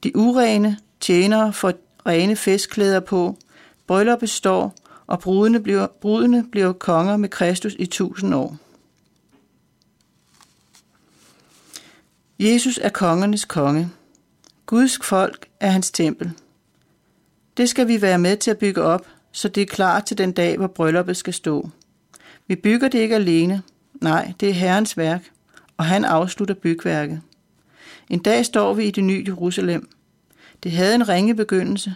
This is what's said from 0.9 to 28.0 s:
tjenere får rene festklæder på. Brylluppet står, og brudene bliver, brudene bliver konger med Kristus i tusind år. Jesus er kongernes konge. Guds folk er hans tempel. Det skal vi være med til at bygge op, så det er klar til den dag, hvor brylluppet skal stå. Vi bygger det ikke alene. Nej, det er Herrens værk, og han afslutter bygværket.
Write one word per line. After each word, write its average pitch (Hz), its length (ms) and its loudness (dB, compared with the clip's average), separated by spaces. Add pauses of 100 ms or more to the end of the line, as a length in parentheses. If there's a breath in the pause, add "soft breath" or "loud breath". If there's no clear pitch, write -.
tjenere 208 520 2
får 190 200 -2 (340)
rene 190 300 2
festklæder 196 640 0
på. 185 380 -2 (480 soft breath)
Brylluppet 220 440 2
står, 190 440 -2 (320 loud breath)
og 180 140 -4
brudene 208 400 2
bliver, 196 260 0
brudene 233 640 0
bliver 190 220 0
konger 185 440 0
med 208 120 0
Kristus 185 500 -2
i 190 80 -4
tusind 185 480 -4
år. 139 220 -4 (3750 loud breath)
Jesus 240 440 2
er 202 60 0
kongernes 202 560 0
konge. 156 460 0 (760)
Guds 254 360 2
folk - 460 -2 (120)
er 202 100 0
hans 185 200 0
tempel. 170 420 -2 (1200)
Det 247 120 2
skal 240 200 0
vi 226 140 2
være 185 160 4
med 180 180 2
til 208 140 -2
at 214 80 -2
bygge 185 240 0
op, 170 240 0 (260 soft breath)
så - 160 -6
det 196 120 -2
er 196 60 0
klar 190 340 0
til 202 180 -8
den 185 140 0
dag, 170 240 0
hvor 190 100 -2
brylluppet 180 500 -2
skal 180 180 -8
stå. 156 360 -4 (760 loud breath)
Vi 185 100 -2
bygger 233 320 2
det 262 100 0
ikke 220 160 0
alene. 185 480 2 (380)
Nej, 160 400 -2
det 202 80 2
er 196 40 0
Herrens 185 440 0
værk, 165 340 -4 (460 soft breath)
og 160 80 -2
han 185 200 0
afslutter 180 500 -2
bygværket. 160 680 -4 (880 loud breath)